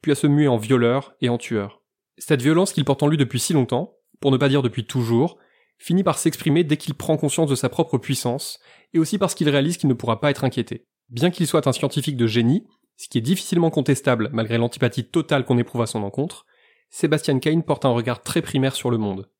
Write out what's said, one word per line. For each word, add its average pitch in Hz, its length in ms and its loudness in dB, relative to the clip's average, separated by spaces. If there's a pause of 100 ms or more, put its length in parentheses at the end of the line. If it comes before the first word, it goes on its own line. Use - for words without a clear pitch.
puis 151 100 -2
à 139 40 2
se - 100 -2
muer 147 220 4
en 123 100 2
violeur 120 640 0
et 123 80 0
en 120 80 0
tueur. 104 460 -6 (340)
Cette 147 240 0
violence 160 320 2
qu'il 143 120 0
porte 139 180 0
en 143 40 4
lui 156 100 2
depuis 127 220 0
si - 140 -2
longtemps, 131 440 0 (220)
pour 139 120 2
ne 131 60 2
pas 139 120 2
dire 139 140 2
depuis 113 220 -4
toujours, 120 520 0 (400)
finit 180 260 0
par 170 140 0
s'exprimer 160 460 0
dès 151 140 0
qu'il - 180 -8
prend 156 220 -2
conscience 156 320 0
de 135 60 2
sa 123 140 -2
propre 156 300 -2
puissance, - 600 -4 (340)
et 165 60 2
aussi 160 200 0
parce 190 160 0
qu'il 151 140 0
réalise 143 280 0
qu'il 143 120 0
ne 131 40 4
pourra 117 260 -2
pas 143 120 0
être - 120 -4
inquiété. - 420 -4 (240)
Bien 123 200 0
qu'il 180 160 0
soit 147 220 2
un 131 60 2
scientifique 139 440 -2
de 117 80 4
génie, 120 400 2 (320)
ce - 120 -18
qui 123 100 0
est - 20 -2
difficilement 170 480 0
contestable 131 640 0
malgré 113 240 -2
l'antipathie 117 480 -2
totale 151 400 -2
qu'on 123 140 2
éprouve 120 220 -2
à 110 60 0
son 107 140 -4
encontre, 135 440 -6 (440)
Sebastian 147 500 0
Kane 160 240 0
porte - 220 -4
un 135 40 4
regard 120 340 -2
très - 180 -2
primaire 135 340 -2
sur - 140 -4
le 117 80 0
monde. 98 320 -4 (100)